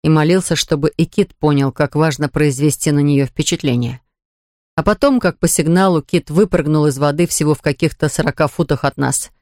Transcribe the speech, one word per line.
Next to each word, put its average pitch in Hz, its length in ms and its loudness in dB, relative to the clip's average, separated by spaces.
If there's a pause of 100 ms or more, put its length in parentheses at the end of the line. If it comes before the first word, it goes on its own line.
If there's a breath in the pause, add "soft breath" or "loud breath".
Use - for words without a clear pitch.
И 156 60 0
молился, 160 480 2
чтобы 151 400 -2
и 170 80 2
кит - 320 -2
понял, 139 340 0
как - 240 -4
важно 147 340 0
произвести 147 600 0
на 147 80 2
нее 143 280 2
впечатление. 123 760 -4 (720)
А 160 80 -2
потом, 247 380 2
как 175 180 -2
по 175 80 -2
сигналу, 170 560 2
кит - 280 -4
выпрыгнул 151 580 2
из 131 100 -2
воды 147 300 0
всего 151 260 0
в - 80 -6
каких-то 151 460 -2
сорока 147 400 -2
футах - 340 -2
от 143 140 -4
нас. 135 340 -4 (120)